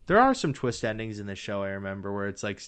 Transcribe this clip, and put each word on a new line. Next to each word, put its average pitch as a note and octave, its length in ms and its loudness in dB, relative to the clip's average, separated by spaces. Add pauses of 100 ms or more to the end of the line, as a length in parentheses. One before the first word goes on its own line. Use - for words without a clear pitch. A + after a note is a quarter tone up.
There F#3 140 6
are C4 160 8
some D#3 180 0
twist B2 320 -2
endings A2 340 -4
in G2+ 60 -8
the G2 100 -6
show, G2+ 280 -4
I G2 60 -2
remember, G2 440 -4
where G2+ 140 -2
it's, G2 160 -6
like, G2+ 240 -6